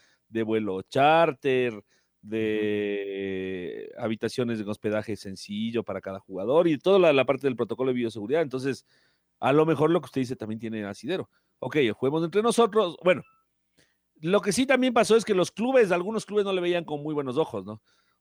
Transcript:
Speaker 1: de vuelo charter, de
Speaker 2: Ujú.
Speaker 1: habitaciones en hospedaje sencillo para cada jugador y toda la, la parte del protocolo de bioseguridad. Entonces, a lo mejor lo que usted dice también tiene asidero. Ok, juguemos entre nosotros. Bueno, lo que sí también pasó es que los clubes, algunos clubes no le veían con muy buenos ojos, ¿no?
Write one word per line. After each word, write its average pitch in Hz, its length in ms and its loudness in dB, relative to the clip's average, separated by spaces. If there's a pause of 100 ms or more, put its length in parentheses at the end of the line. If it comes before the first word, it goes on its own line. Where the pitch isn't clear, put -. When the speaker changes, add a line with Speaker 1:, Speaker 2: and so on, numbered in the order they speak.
(300)
Speaker 1:
de 113 140 -2
vuelo 107 400 -2
charter, 135 1000 2 (380)
de 98 1700 -4
Speaker 2:
Ujú. - 120 -10
Speaker 1:
habitaciones 113 560 -4
en 101 100 -6
hospedaje 107 460 -4
sencillo 104 680 -6
para 95 160 -10
cada 95 200 -10
jugador 117 480 0
y 151 100 2
toda 190 220 4
la, 165 120 6
la 131 140 4
parte 139 220 0
del 127 80 0
protocolo 120 340 -2
de 127 60 0
bioseguridad. 117 480 -2
Entonces, 131 420 -6 (540)
a 127 120 2
lo 156 140 6
mejor 156 240 4
lo 175 100 2
que 139 60 -6
usted - 160 -4
dice 123 140 -6
también 110 240 -8
tiene 110 260 -6
asidero. 117 440 -8 (300)
Ok, 131 180 -4 (180)
juguemos 151 280 -2
entre 170 180 0
nosotros. 214 600 2
Bueno, 175 180 4 (1000)
lo 190 200 2
que 208 100 0
sí 254 140 0
también 254 280 2
pasó 220 220 4
es 226 80 4
que 214 120 0
los 180 160 2
clubes, 233 400 4
algunos 185 340 -2
clubes 208 200 0
no 196 60 -4
le 185 100 0
veían 175 220 0
con 147 200 -6
muy 156 100 -6
buenos 135 240 -4
ojos, 117 260 -2
¿no? 107 180 -14 (400)